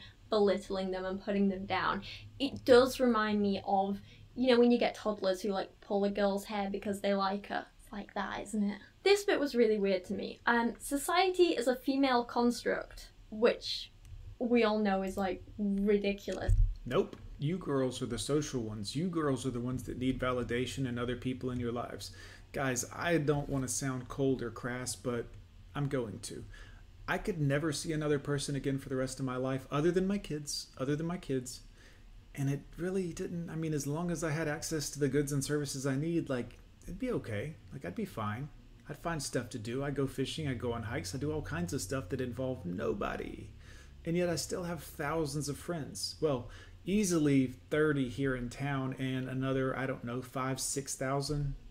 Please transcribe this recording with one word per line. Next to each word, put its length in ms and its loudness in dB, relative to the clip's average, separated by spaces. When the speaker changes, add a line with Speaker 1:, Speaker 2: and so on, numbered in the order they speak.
Speaker 1:
belittling 600 2
them 140 -4
and 180 -4
putting 280 2
them 160 -4
down. 380 0
It 240 -2
does 380 8
remind 400 4
me 260 2
of, 320 2
you 120 2
know, 120 8
when 120 10
you 80 6
get 160 2
toddlers 460 0
who, 80 -2
like, 200 -2
pull 240 2
a 40 4
girl's 360 2
hair 260 -2
because 300 -4
they 120 4
like 340 0
her. 180 -2
It's 100 -20
like 220 -12
that, 300 -4
isn't 200 0
it? 160 0
This 220 6
bit 140 4
was 140 0
really 240 6
weird 280 2
to 80 -4
me. 320 -6
Um, 340 4
society 760 4
is 120 0
a 80 6
female 480 4
construct, 840 0
which 600 0
we 240 4
all 160 4
know 240 4
is, 140 -4
like, 260 -2
ridiculous. 960 2
Speaker 2:
Nope. 320 0
You 200 -2
girls 440 -2
are 40 -4
the 120 -4
social 440 -2
ones. 340 -6
You 140 0
girls 360 0
are 60 -2
the 80 -2
ones 240 -2
that 140 -8
need 240 0
validation 640 0
and 100 -2
other 200 -2
people 340 -4
in 80 -2
your 140 -2
lives. 380 -6
Guys, 320 0
I 220 2
don't 320 2
wanna 180 0
sound 400 -2
cold 340 2
or 100 -6
crass, 440 -6
but 300 -4
I'm 120 0
going 320 -2
to. 260 -10
I 100 0
could 240 -2
never 320 2
see 180 -4
another 280 2
person 360 -2
again 220 0
for 120 -8
the 60 -2
rest 240 -2
of 60 -2
my 100 -2
life, 360 -2
other 200 2
than 160 2
my 120 0
kids, 480 -6
other 180 0
than 120 -2
my 100 -4
kids. 440 -4
And 140 0
it 120 -2
really 340 -2
didn't, 380 -6
I 60 -8
mean, 180 -2
as 140 -2
long 240 0
as 120 -2
I 80 2
had 160 0
access 440 -2
to 80 -6
the 100 4
goods 220 2
and 120 0
services 420 -2
I 100 0
need, 340 0
like, 300 -4
it'd 160 -8
be 120 -2
okay. 440 -4
Like, 120 -10
I'd 100 -8
be 100 -2
fine. 440 -4
I'd 120 -10
find 220 -2
stuff 280 -4
to 100 -6
do. 240 -4
I'd 120 -4
go 120 0
fishing, 400 -4
I'd 140 -2
go 120 0
on 100 -4
hikes, 320 -4
I'd 60 -6
do 100 -2
all 100 -2
kinds 320 -4
of 80 -2
stuff 280 -4
that 120 -2
involve 440 -4
nobody. 840 -4
And 100 0
yet 140 2
I 60 0
still 280 -4
have 200 -6
thousands 640 -2
of 80 -4
friends. 640 -6
Well, 280 2
easily 720 4
thirty 400 2
here 260 0
in 140 -4
town 500 -2
and 300 -2
another, 480 0
I 80 -2
don't 180 -4
know, 180 -4
five, 380 -2
six 360 -4
thousand 600 0